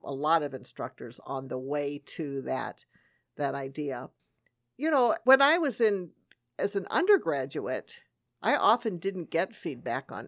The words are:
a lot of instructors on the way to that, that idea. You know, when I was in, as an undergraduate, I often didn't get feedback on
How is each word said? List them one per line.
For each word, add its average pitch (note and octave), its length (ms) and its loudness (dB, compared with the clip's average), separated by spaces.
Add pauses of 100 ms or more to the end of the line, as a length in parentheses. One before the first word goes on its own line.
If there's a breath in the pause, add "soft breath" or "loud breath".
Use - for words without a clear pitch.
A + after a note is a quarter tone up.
a C3+ 100 -6
lot D3+ 300 2
of C#3 100 -4
instructors A#2+ 720 -10
on C3+ 220 -6
the B2+ 100 -6
way C#3+ 460 -4 (140)
to C#3 260 -4
that, B2 420 -6 (520)
that C#3 180 -2
idea. C3+ 540 -4 (680)
You D4+ 140 0
know, B3 320 4
when C4 180 8
I D4+ 160 6
was C#4+ 240 0
in, G3+ 300 2 (480)
as G3+ 160 -2
an G3 160 -2
undergraduate, C#3+ 1080 0 (460)
I A#3+ 140 2
often G#3 420 2
didn't F#3 320 -6
get F3 240 0
feedback B2+ 560 -6
on G#2+ 160 -10